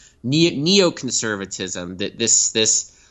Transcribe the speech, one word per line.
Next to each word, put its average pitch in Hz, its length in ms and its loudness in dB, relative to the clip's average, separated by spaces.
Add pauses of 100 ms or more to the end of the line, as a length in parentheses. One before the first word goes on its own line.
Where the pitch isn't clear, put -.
(220)
ne-, 147 400 2
neoconservatism, 104 1400 -2
that 98 200 -6
this, - 320 2
this - 400 0 (200)